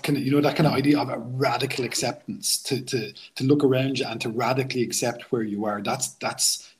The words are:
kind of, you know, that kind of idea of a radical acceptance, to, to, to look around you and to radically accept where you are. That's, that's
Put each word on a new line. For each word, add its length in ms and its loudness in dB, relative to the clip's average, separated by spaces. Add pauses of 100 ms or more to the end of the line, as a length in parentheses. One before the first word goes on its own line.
kind 140 0
of, 60 -2
you 80 0
know, 100 4
that 160 2
kind 100 6
of 60 2
idea 260 4
of 100 -2
a 80 -6
radical 680 -2
acceptance, 800 -4
to, 180 -2
to, 320 -6 (220)
to 100 -4
look 180 6
around 360 2
you 60 -2
and 140 -8
to 100 -6
radically 540 0
accept 480 -4
where 120 2
you 200 -2
are. 180 -2
That's, 340 -4
that's 540 -2 (100)